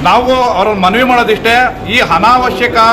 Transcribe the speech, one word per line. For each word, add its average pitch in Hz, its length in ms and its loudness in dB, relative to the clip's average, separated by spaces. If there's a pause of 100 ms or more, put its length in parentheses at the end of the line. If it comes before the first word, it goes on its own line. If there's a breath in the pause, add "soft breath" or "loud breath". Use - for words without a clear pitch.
ನಾವು 247 300 2
ಅವ್ರನ್ನ 214 460 -2
ಮನವಿ 190 240 0
ಮಾಡೋದಿಷ್ಟೇ, 240 840 0
ಈ 233 100 0
ಅನಾವಶ್ಯಕ 233 760 0 (180)